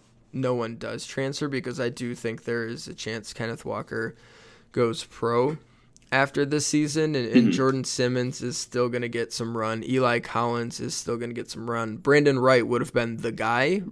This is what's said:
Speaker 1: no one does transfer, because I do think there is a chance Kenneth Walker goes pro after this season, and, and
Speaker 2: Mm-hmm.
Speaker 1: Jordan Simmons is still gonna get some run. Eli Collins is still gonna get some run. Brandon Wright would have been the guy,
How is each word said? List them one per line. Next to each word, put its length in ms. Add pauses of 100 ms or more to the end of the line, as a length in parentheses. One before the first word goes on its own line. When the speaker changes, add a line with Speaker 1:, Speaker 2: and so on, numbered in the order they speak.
(340)
Speaker 1:
no 200
one 240
does 280
transfer, 420
because 320
I 100
do 260
think 280
there 240
is 200
a 60
chance 400
Kenneth 320
Walker 500 (560)
goes 320
pro 540 (540)
after 320
this 220
season, 500
and, 160
and 120
Speaker 2:
Mm-hmm. 80
Speaker 1:
Jordan 320
Simmons 580
is 160
still 320
gonna 180
get 240
some 240
run. 280
Eli 360
Collins 600
is 160
still 220
gonna 160
get 180
some 180
run. 280
Brandon 420
Wright 260
would 160
have 120
been 240
the 140
guy, 500 (100)